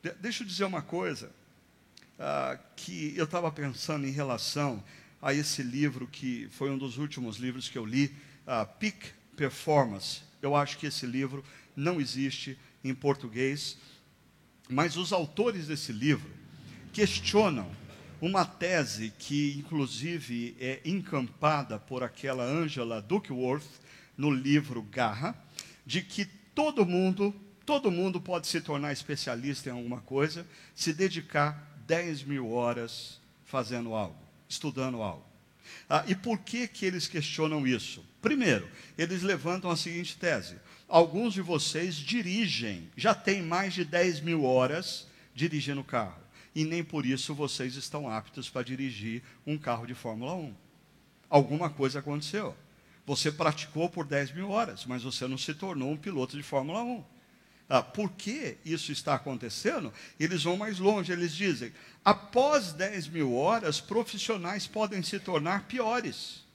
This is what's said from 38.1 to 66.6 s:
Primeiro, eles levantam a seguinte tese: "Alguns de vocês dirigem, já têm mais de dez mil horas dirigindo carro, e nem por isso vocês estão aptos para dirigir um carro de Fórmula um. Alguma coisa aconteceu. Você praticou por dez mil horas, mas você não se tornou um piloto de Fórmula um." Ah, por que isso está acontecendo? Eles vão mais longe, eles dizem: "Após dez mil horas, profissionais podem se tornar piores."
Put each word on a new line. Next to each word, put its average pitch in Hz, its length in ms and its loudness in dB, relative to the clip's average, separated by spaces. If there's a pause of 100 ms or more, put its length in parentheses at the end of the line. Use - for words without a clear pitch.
Primeiro, 214 440 4 (300)
eles 170 240 0
levantam 180 480 0
a 165 80 2
seguinte 170 400 -4
tese: 117 380 0 (320)
"Alguns 175 480 6
de 196 60 -2
vocês 165 540 0
dirigem, 143 1000 -2
já - 160 4
têm 196 300 0
mais 175 320 0
de 180 100 0
dez 170 340 4
mil 160 260 2
horas 127 600 4 (300)
dirigindo 143 480 0
carro, 95 360 -2 (360)
e 156 100 4
nem 165 180 0
por 147 220 -2
isso 135 300 0
vocês 131 400 -2
estão 135 340 -6
aptos 110 400 -6
para 127 140 -4
dirigir 120 580 -4 (240)
um 151 100 0
carro 120 300 -2
de 120 80 -8
Fórmula 123 400 -6
um. 147 220 -8 (720)
Alguma 151 400 6
coisa 139 300 0
aconteceu. 147 580 -4 (480)
Você 147 260 0
praticou 156 560 2
por 165 200 -4
dez 139 240 0
mil 185 180 -6
horas, 196 380 -2
mas 123 160 -4
você 127 240 -4
não 131 100 -2
se 151 160 -4
tornou 151 380 -4
um 156 60 -2
piloto 147 380 -4
de 147 60 -8
Fórmula 147 400 -2
um." 240 220 -6 (640)
Ah, 127 140 6
por - 300 -4
que 220 520 -6
isso 156 280 -4
está 139 240 0
acontecendo? 135 760 -2 (280)
Eles 160 240 2
vão 175 120 2
mais 208 220 -4
longe, 190 340 4
eles 175 220 0
dizem: 147 400 0 (320)
"Após 226 640 6
dez 180 360 -4
mil 151 260 2
horas, 156 480 2
profissionais 202 880 -2
podem 208 340 0
se 190 180 -2
tornar 180 440 0
piores." 233 800 -2 (120)